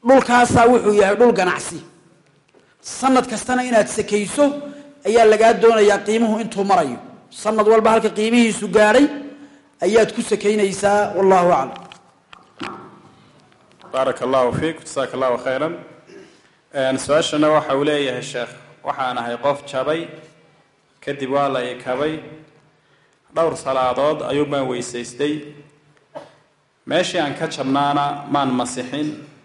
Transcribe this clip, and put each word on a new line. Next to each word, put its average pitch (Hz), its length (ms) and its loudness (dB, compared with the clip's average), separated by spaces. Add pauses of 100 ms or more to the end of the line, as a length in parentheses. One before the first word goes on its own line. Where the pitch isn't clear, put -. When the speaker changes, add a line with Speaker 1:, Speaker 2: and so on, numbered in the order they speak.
Speaker 1:
Dhulkaasaa 240 640 4
wuxuu 208 260 4
yahay 202 220 4
dhul 233 160 6
ganacsi. 170 460 -2 (1000)
Sanad 254 480 0
kastana 226 360 -4
inaad 247 240 2
sakayso 208 560 -2 (640)
ayaa 226 200 4
lagaa 214 260 6
doonayaa 208 460 4
qiimuhu 220 420 0
intuu 202 240 -4
marayo. 165 320 0 (340)
Sanad 214 380 -2
walba 220 220 4
halka 220 200 2
qiimihiisu 220 580 0
gaadhay 214 380 4 (760)
ayaad 214 320 2
ku 233 80 -6
sakaynaysaa. 208 920 0
Wallahu 180 360 4
aclam. 135 220 -2 (2250)
Speaker 2:
Baarakallahu 127 680 -2
fiik, 156 240 -4
jasaakallahu 131 600 -4
khayran. 139 300 -4 (1000)
Een, 131 240 -2
su-aashana 151 520 0
waxa 147 260 0
uu 143 80 -2
leeyahay, 139 380 -2
"Sheekh, 120 260 -8 (360)
waxaan 127 340 -6
ahay 120 180 -8
qof 139 300 -2
jabay, 151 420 -4 (960)
kadib 135 300 -8
waa 139 160 0
la 131 120 -4
i 123 140 -8 (100)
kabay. 139 300 -4 (1200)
Dhowr 156 220 0
salaadood 131 680 -2
ayuu 143 240 -2
baan 139 220 -4
weysaystay. 123 680 -6 (1500)
Meeshii 175 340 -2
aan 143 140 -4
ka 160 140 -6
jabnaana 143 840 -2
maan 139 220 0
masixin." 127 560 -6 (360)